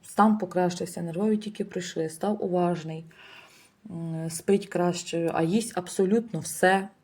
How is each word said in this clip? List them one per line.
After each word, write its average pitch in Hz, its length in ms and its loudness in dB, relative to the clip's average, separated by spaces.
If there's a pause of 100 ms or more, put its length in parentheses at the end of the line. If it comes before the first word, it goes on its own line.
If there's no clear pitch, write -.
стан 214 340 4
покращився, 180 640 -2
нервові 190 360 0
тільки 208 280 -6
прийшли, 170 440 -6
став 202 340 -4
уважний, 170 600 0 (840)
м, 165 400 -6
спить 196 380 2
краще, 175 640 0
а 165 100 2
їсть 208 340 0
абсолютно 190 640 0
все 190 480 2 (160)